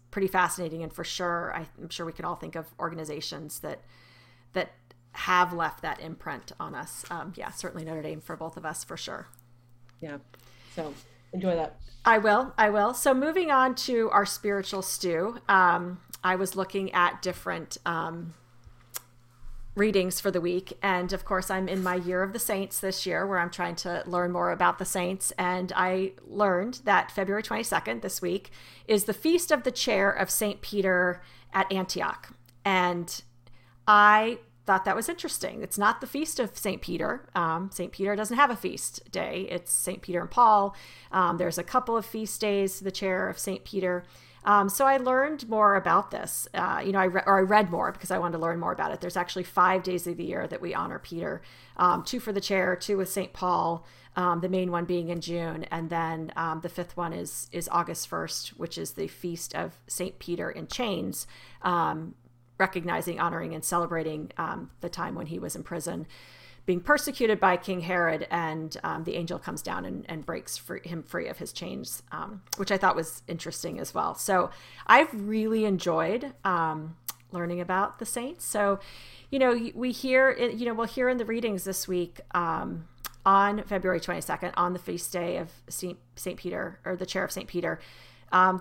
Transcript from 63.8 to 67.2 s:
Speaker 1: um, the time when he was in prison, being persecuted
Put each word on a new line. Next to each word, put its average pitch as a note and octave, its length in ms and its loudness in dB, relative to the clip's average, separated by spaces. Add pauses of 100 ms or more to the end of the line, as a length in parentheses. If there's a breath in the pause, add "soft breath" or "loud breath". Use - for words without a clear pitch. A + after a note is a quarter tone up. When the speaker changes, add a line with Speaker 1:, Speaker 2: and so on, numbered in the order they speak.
Speaker 1:
um, F3 320 -6 (120)
the E3+ 80 -6
time E3 260 -6
when D#3+ 100 -8
he E3 140 -8
was E3+ 160 -8
in E3 80 -10
prison, E3+ 420 -8 (600 loud breath)
being F3+ 140 0
persecuted B3 600 2